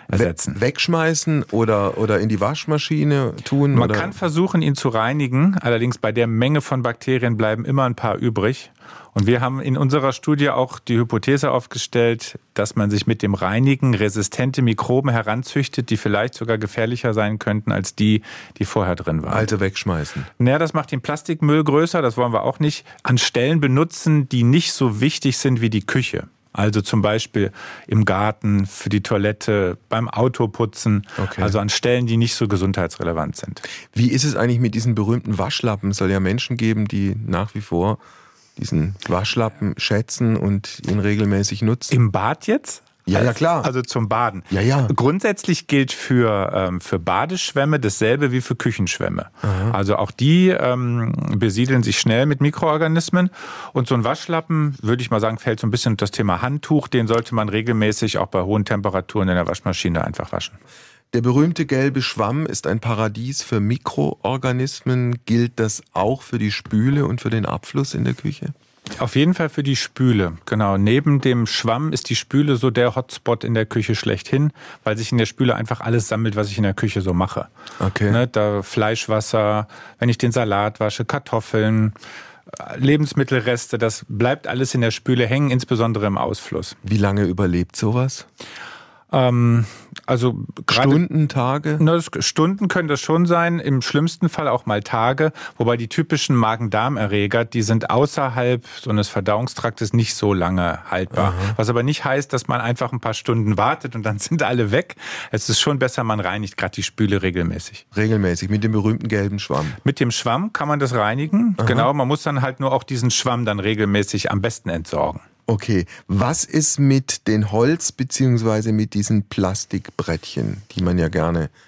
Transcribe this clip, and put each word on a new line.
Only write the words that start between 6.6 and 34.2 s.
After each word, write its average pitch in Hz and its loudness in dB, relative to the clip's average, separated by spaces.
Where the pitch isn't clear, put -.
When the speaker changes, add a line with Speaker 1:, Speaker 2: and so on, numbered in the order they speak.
Speaker 2:
von 131 -2
Bakterien 120 0
bleiben 110 0
immer 135 2
ein 120 0
paar 107 -2
übrig. 113 -2
Und 101 2
wir 120 4
haben 131 -2
in 131 -2
unserer 135 2
Studie 143 0
auch 127 -2
die 120 -2
Hypothese 131 0
aufgestellt, 117 -2
dass - -2
man 104 2
sich 104 0
mit 113 0
dem 101 2
Reinigen 123 2
resistente 107 0
Mikroben 123 2
heranzüchtet, 120 -2
die 113 0
vielleicht 104 0
sogar 113 -2
gefährlicher 113 -2
sein 107 0
könnten 107 -2
als 95 -4
die, 107 4
die 101 -2
vorher 92 0
drin 80 -2
waren. 80 -4
Speaker 1:
Also 107 0
wegschmeißen. 95 -2
Speaker 2:
Naja, 131 4
das 165 -2
macht 151 -4
den 131 -4
Plastikmüll 151 0
größer, 156 2
das 117 0
wollen 123 2
wir 110 0
auch - -2
nicht. 147 -2
An 123 2
Stellen 139 2
benutzen, 147 2
die 120 2
nicht 143 4
so 110 0
wichtig 135 0
sind 131 0
wie 117 2
die 107 -2
Küche. - -2
Also 104 2
zum 104 0
Beispiel 104 0
im 107 4
Garten, 101 0
für - -6
die 104 0
Toilette, 101 0
beim 113 -2
Autoputzen. 110 0
Speaker 1:
Okay. 101 -2
Speaker 2:
Also 104 2
an 104 -2
Stellen, 123 2
die 113 2
nicht 117 2
so 117 0
gesundheitsrelevant 87 -2
sind. - -12
Speaker 1:
Wie 120 2
ist 131 2